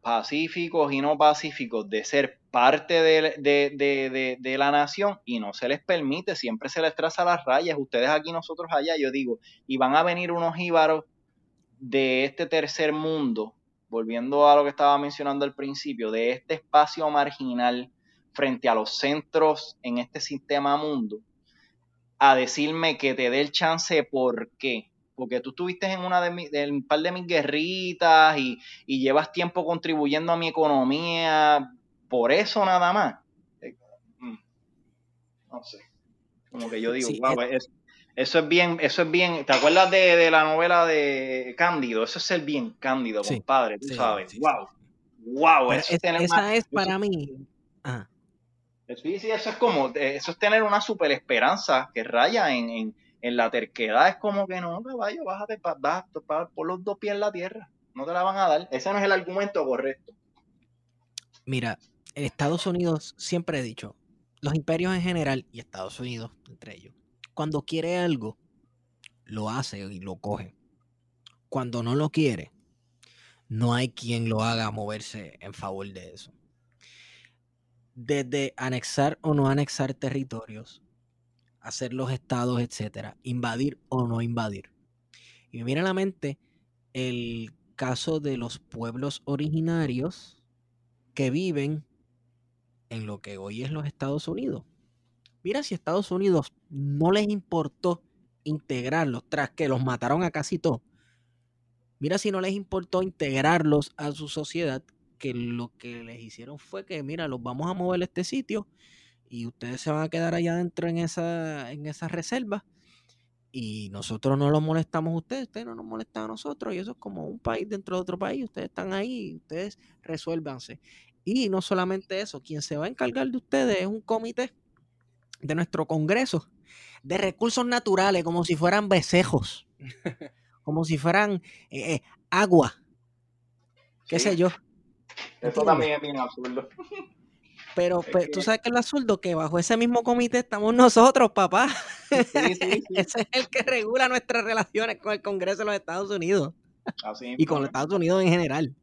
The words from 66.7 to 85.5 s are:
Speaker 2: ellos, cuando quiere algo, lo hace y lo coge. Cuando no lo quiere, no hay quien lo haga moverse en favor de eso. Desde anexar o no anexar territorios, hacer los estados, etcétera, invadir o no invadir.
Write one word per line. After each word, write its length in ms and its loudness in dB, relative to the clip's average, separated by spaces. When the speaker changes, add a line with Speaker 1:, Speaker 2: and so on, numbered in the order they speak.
Speaker 2:
ellos, 180 -20
cuando 280 -2
quiere 360 -4
algo, 400 -2
lo 260 -6
hace 300 -6
y 220 -14
lo 160 -12
coge. 360 -8
Cuando 340 -6
no 140 -2
lo 140 0
quiere, 420 0
no 260 0
hay 140 0
quien 400 -4
lo 160 0
haga 260 0
moverse 720 -10
en 140 -16
favor 400 -10
de 200 -18
eso. 200 -20
Desde 640 -2
anexar 640 -2
o 120 0
no 160 4
anexar 440 -2
territorios, 880 -10
hacer 340 -8
los 160 -4
estados, 520 -2
etcétera, 600 -10
invadir 560 -4
o 180 -2
no 140 -2
invadir. 500 -6